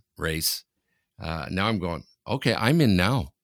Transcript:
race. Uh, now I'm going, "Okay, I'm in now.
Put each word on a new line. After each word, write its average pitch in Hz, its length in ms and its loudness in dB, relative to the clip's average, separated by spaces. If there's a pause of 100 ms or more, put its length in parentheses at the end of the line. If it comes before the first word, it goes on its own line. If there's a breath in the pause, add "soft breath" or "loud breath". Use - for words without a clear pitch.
(200)
race. 80 440 -2 (560)
Uh, 80 320 -8
now 95 160 0
I'm 113 120 0
going, 85 240 -6 (240)
"Okay, 123 280 0
I'm 139 260 2
in 110 140 6
now. 92 380 0 (100)